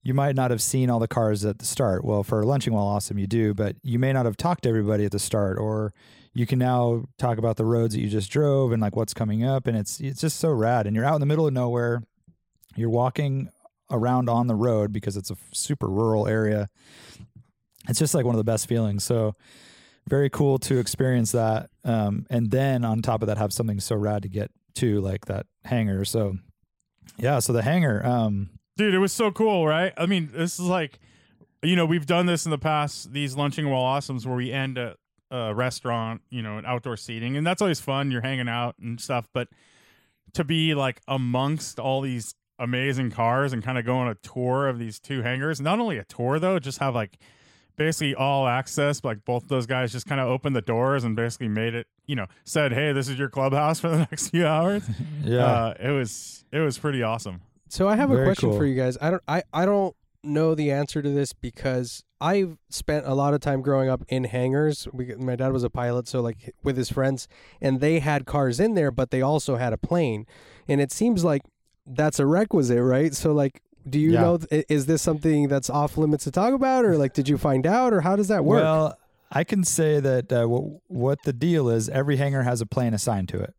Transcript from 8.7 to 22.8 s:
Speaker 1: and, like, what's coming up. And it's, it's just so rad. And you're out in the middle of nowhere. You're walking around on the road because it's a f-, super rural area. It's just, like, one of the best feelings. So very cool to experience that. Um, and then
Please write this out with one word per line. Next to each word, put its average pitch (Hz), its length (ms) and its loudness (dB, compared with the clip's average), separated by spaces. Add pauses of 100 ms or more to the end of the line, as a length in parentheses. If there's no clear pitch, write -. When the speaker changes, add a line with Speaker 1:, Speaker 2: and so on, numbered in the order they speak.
Speaker 1:
and, 113 100 2
like, 104 140 0
what's 110 180 -2
coming 110 300 0
up. 135 240 0
And 117 80 0
it's, - 240 -4
it's 135 220 -6
just 160 180 -2
so 165 120 2
rad. 117 360 2
And 107 80 0
you're 113 80 0
out 151 120 2
in 147 40 0
the 139 60 2
middle 156 220 2
of 139 60 2
nowhere. 120 500 0 (720)
You're 113 160 0
walking 131 580 0 (400)
around 123 400 2
on 120 180 2
the 117 80 2
road 107 380 2
because 101 240 -4
it's 98 140 -10
a - 20 -8
f-, - 180 -16
super - 380 -4
rural 107 380 2
area. 107 420 0 (1200)
It's 120 100 -2
just, 151 140 0
like, 135 120 2
one 120 100 2
of 113 40 2
the 104 40 0
best 110 240 0
feelings. 107 360 0
So 110 320 0 (720)
very 139 220 2
cool 139 300 2
to - 180 0
experience 123 540 0
that. 110 380 0 (140)
Um, 107 460 -2
and 113 220 0
then 127 340 0